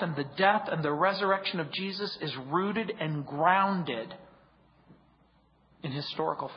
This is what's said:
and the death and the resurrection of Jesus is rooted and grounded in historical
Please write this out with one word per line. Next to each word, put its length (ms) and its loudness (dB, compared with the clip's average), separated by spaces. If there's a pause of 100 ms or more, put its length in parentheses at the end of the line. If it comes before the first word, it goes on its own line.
and 140 -2
the 220 -4
death 340 4
and 120 0
the 100 2
resurrection 680 2
of 120 -2
Jesus 500 -6
is 160 -4
rooted 640 0
and 260 -2
grounded 880 2 (1700)
in 80 -4
historical 640 -4